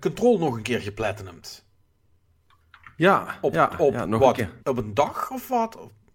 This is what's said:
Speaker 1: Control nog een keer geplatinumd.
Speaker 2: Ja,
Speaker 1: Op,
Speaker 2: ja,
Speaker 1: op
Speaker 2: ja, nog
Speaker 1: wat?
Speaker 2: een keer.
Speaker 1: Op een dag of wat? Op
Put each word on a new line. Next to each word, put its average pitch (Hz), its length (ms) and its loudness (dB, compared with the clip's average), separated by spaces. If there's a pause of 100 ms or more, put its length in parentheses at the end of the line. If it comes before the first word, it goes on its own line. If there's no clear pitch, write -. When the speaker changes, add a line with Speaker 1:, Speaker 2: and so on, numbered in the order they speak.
Speaker 1:
Control 214 380 2
nog 147 180 -2
een 110 60 -10
keer 110 180 -2
geplatinumd. 101 880 -8 (1300)
Speaker 2:
Ja, 156 440 2
Speaker 1:
Op, 151 140 -2
Speaker 2:
ja, 156 240 2
Speaker 1:
op 147 140 4
Speaker 2:
ja, 113 120 -4
nog 107 160 0
Speaker 1:
wat? 123 180 6
Speaker 2:
een 110 80 -2
keer. - 140 -14 (120)
Speaker 1:
Op 123 60 -6
een 107 160 -6
dag - 360 -2
of 254 180 -10
wat? 226 280 -2
Op - 160 -20 (220)